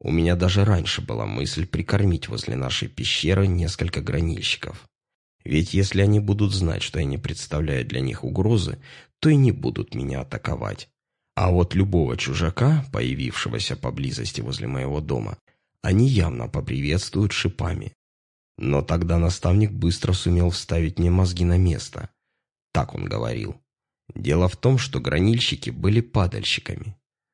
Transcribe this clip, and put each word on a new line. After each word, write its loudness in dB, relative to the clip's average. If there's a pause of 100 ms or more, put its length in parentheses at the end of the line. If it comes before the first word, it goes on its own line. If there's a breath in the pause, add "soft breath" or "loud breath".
у -4
меня 2
даже 2
раньше 0
была -6
мысль -4
прикормить 0
возле -6
нашей -4
пещеры 0
несколько -2
гранильщиков. -4 (580)
Ведь 0
если 2
они 6
будут 2
знать, 0
что -4
я 0
не -2
представляю -4
для -4
них -4
угрозы, 0 (420 loud breath)
то 4
и 6
не 6
будут -4
меня -4
атаковать. -8 (460)
А 4
вот 4
любого 2
чужака, 2
появившегося -4
поблизости -6
возле -6
моего -4
дома, -6 (420)
они 4
явно 2
поприветствуют -2
шипами. -4 (640)
Но 0
тогда 2
наставник 4
быстро 0
сумел 2
вставить -2
мне 4
мозги 2
на 4
место. 0 (640)
Так -2
он -6
говорил. -6 (540)
Дело 2
в -2
том, 4
что -4
гранильщики 0
были 2
падальщиками. -2 (380)